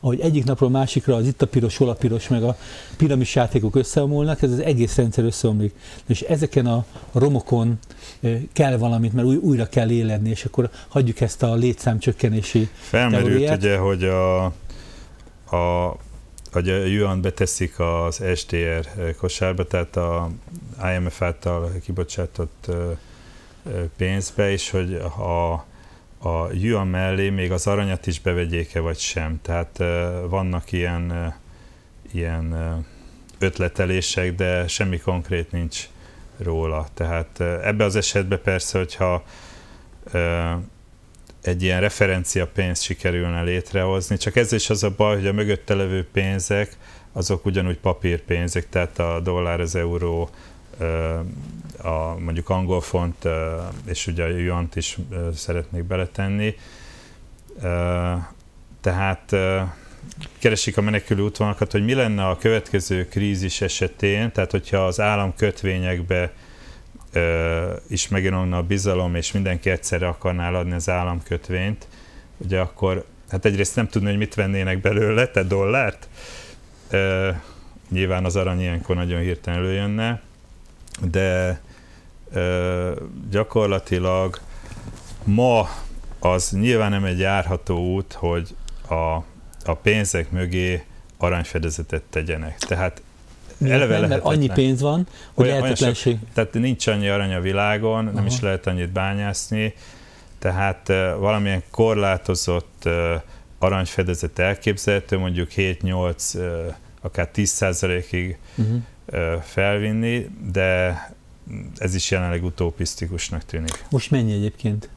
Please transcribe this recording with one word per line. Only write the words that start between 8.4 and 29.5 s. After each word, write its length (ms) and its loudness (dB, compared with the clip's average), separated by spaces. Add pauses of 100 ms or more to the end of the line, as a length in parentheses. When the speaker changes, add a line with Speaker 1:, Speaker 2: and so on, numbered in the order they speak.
Speaker 1:
kell 240 4
valamit, 360 4
mert 140 4
új-, 100 6
újra 320 4
kell 220 2
éledni, 400 2
és 140 -4
akkor 260 0 (180)
hagyjuk 320 2
ezt 220 0
a 120 2
létszámcsökkenési 1200 2
Speaker 2:
Felmerült 540 2
Speaker 1:
teóriát. 280 4
Speaker 2:
ugye, 200 4
hogy 280 2
a, 400 4 (1120)
a, 400 0 (560)
hogy 160 2
a 160 2
yuan 360 2
beteszik 580 0
az 440 0 (120)
S 120 -6
D 80 -6
R 640 -2
kosárba, 500 -2
tehát 300 -2
a 340 0 (640)
I 40 0
M 100 0
F 140 -4
által 500 -2 (120)
kibocsátott, 840 -6
ö, 220 -2 (760)
ö, 160 -4 (140)
pénzbe, 540 0
és 200 -2
hogy 240 0 (220)
a, 360 0 (760)
a 240 -2
yuan 340 2
mellé 440 0
még 220 0
az 140 -2
aranyat 400 0
is 140 -4
bevegyék-e 600 0
vagy 180 -2
sem. 440 -4
Tehát, 360 -4